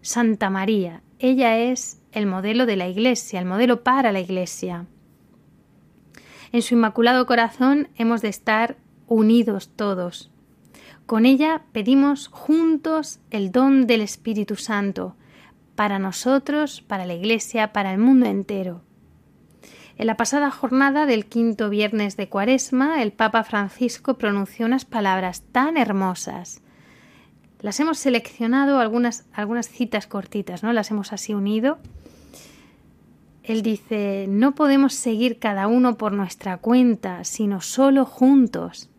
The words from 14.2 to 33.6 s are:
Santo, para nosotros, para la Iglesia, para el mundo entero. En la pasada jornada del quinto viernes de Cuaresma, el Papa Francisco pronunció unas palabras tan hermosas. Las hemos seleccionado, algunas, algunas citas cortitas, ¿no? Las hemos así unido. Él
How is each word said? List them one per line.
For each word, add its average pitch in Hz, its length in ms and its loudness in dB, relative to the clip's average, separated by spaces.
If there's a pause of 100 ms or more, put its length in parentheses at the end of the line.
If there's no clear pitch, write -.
Santo, 196 600 -6 (600)
para 202 220 -2
nosotros, 269 840 -2
para 190 240 -8
la 175 100 -6
Iglesia, 214 580 -2
para 196 180 -2
el 190 60 -2
mundo 247 300 6
entero. 190 540 -6 (1160)
En 220 80 -4
la 220 120 -2
pasada 277 340 0
jornada 277 560 0
del 220 180 0
quinto 226 460 -2
viernes 208 440 -2
de 196 140 -8
Cuaresma, 262 720 0
el 214 100 -2
Papa 220 320 0
Francisco 233 760 -4
pronunció 202 480 -2
unas 262 180 0
palabras 190 560 -2 (100)
tan 302 260 0
hermosas. 190 840 -4 (1000)
Las 208 200 -8
hemos 302 180 0
seleccionado, 254 840 0
algunas, 233 540 0
algunas 226 340 -6
citas 220 380 -6
cortitas, 190 560 -8
¿no? 226 120 -2
Las 214 180 -2
hemos 208 200 -6
así 208 220 -8
unido. 220 460 0 (1600)
Él 220 220 -4